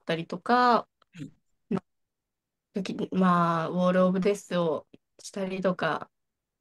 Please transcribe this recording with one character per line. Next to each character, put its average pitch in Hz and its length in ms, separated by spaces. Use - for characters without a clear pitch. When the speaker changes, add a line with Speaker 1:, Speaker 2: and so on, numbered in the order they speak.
Speaker 1:
た 165 80
り 170 140
と 180 100
か、 - 160
Speaker 2:
は 247 320
い。 - 120
Speaker 1:
ま 190 100
あ、 - 40
時-、 - 360
ま 175 520
あ、 160 80
ウ - 40
ォ 180 140
ー 180 40
ル 185 140
オ 180 60
ブ 190 80
デ 202 160
ス 185 200
を 165 300
し - 120
た 196 120
り 190 160
と 185 140
か、 165 340